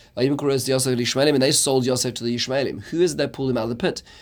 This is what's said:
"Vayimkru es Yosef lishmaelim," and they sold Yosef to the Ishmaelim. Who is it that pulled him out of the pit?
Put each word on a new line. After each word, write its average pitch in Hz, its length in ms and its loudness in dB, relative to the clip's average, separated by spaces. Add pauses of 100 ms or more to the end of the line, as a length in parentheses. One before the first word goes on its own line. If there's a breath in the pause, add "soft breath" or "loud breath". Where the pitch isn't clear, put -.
(140 soft breath)
"Vayimkru 139 380 0
es 131 160 0
Yosef 131 300 0
lishmaelim," 135 340 2
and 131 100 4
they 139 100 4
sold 131 340 2
Yosef 123 260 -2
to 113 120 -10
the 120 120 -2
Ishmaelim. 117 460 -4
Who 160 180 -4
is 175 140 2
it - 20 -6
that 147 160 -2
pulled 135 160 -4
him 123 80 0
out 113 80 -2
of 113 60 -4
the 120 60 -4
pit? 170 260 -4 (200 loud breath)